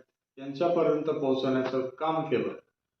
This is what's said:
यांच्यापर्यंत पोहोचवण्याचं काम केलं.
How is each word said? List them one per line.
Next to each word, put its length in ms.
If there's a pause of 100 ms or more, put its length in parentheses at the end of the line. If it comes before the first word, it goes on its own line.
(380)
यांच्यापर्यंत 640
पोहोचवण्याचं 800
काम 400
केलं. 260 (540)